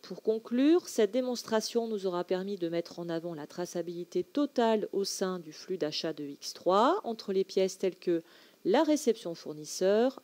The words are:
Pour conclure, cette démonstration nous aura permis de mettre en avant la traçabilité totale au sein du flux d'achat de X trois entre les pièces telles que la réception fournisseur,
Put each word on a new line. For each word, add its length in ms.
Pour 180
conclure, 640
cette 220
démonstration 760
nous 180
aura 180
permis 340
de 120
mettre 300
en 100
avant 240
la 140
traçabilité 760
totale 680
au 120
sein 340
du 120
flux 280
d'achat 340
de 100
X 300
trois 500
entre 300
les 100
pièces 360
telles 160
que 260
la 200
réception 500
fournisseur, 920